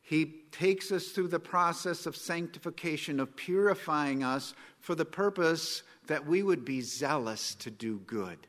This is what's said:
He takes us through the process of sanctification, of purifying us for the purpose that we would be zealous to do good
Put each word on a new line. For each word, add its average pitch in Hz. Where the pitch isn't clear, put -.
He 156
takes 190
us 185
through 180
the 165
process 175
of 156
sanctification, 170
of 135
purifying 165
us 131
for -
the 156
purpose 180
that 147
we 185
would 170
be 131
zealous 120
to -
do 110
good 92